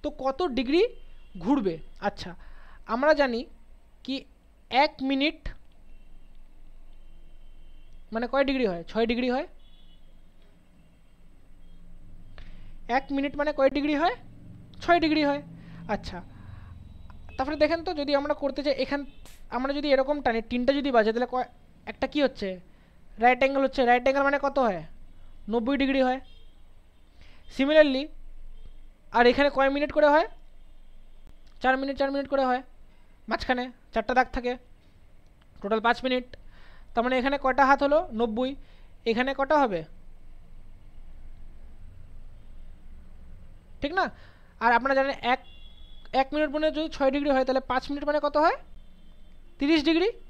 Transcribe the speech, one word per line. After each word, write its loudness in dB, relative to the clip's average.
তো -4
কত -2
ডিগ্রি 2
ঘুরবে? 2
আচ্ছা, -4
আমরা 4
জানি 2
কি -6
এক 4
মিনিট 0
মানে -2
কয় 4
ডিগ্রি 2
হয়? -2
ছয় 2
ডিগ্রি 0
হয়। 0
এক 0
মিনিট -2
মানে 0
কয় 4
ডিগ্রি 0
হয়? 2
ছয় 4
ডিগ্রি 2
হয়। 0
আচ্ছা, -4
তারপরে -2
দেখেন 4
তো, -2
যদি -2
আমরা 0
করতে -4
চাই, 2
এখান, -4
আমরা -2
যদি -2
এরকম 2
টানি, 2
তিনটা 2
যদি 2
বাজে, 6
তাহলে 0
কয়, -2
একটা -4
কি -2
হচ্ছে? 0
রাইট 6
অ্যাঙ্গেল 4
হচ্ছে। 0
রাইট 6
অ্যাঙ্গেল 2
মানে 2
কত 0
হয়? 2
নব্বই 0
ডিগ্রি 2
হয়। 2
Similarly, 6
আর 6
এখানে 6
কয় 4
মিনিট 0
করে 6
হয়? 6
চার 4
মিনিট, -4
চার 2
মিনিট -2
করে 2
হয়, 2
মাঝখানে -2
চারটা -2
দাগ 4
থাকে, -2
টোটাল 0
পাঁচ 2
মিনিট। 0
তার 0
মানে 2
এখানে 0
কয়টা 4
হাত 6
হলো? 6
নব্বই। 0
এখানে 0
কটা 2
হবে? 2
ঠিক -4
না? 2
আর 4
আপনারা 4
জানেন 2
এক, 2
এক 4
মিনিট 2
মানে 0
যদি -2
ছয় 2
ডিগ্রি 0
হয়, 4
তাহলে 2
পাঁচ 2
মিনিট -6
মানে 0
কত 0
হয়? 4
তিরিশ 4
ডিগ্রি। 4